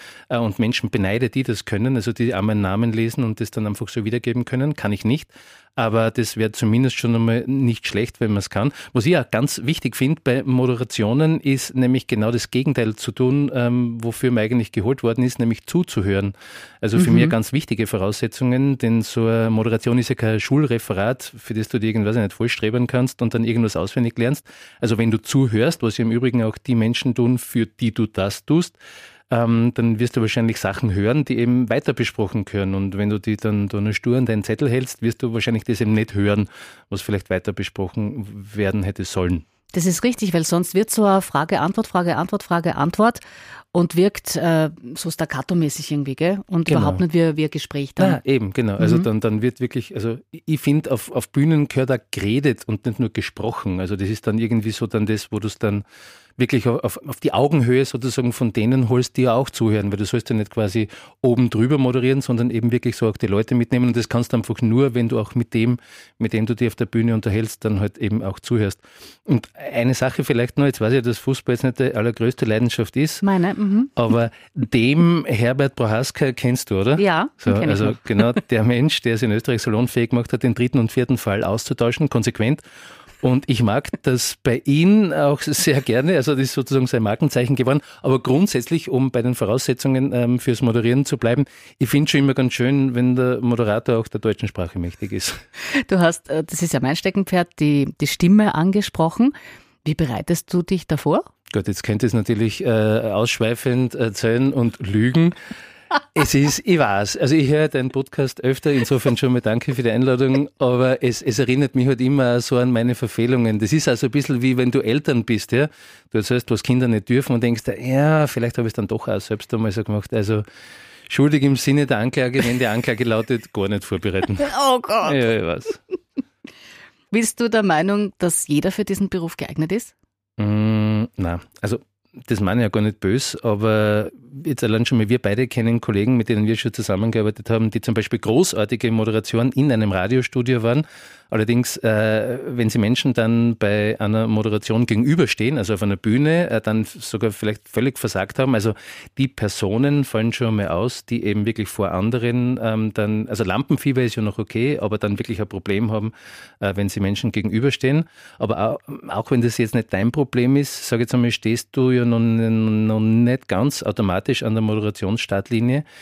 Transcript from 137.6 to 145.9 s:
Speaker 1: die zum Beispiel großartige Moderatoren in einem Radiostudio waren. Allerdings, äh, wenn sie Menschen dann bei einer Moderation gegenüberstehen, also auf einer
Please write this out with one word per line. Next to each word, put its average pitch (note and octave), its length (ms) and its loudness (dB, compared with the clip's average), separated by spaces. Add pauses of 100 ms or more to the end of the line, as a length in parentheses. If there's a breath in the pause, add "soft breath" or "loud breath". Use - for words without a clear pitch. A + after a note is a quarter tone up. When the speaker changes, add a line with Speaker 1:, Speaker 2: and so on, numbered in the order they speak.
Speaker 1:
die A#2 100 -4
zum A#2+ 120 -2
Beispiel A2 260 -2
großartige A2+ 720 0
Moderatoren A2+ 600 0
in C#3 200 2
einem A2 200 2
Radiostudio A#2+ 720 0
waren. B2+ 240 0 (420 loud breath)
Allerdings, A#2 480 0
äh, A2 680 0
wenn A#2+ 240 -2
sie B2+ 80 0
Menschen A#2+ 360 2
dann A#2 420 2
bei G#2 460 0
einer A2 260 0
Moderation A2 580 0
gegenüberstehen, B2+ 720 0
also G#2 180 -2
auf F#2 80 -6
einer G2+ 120 0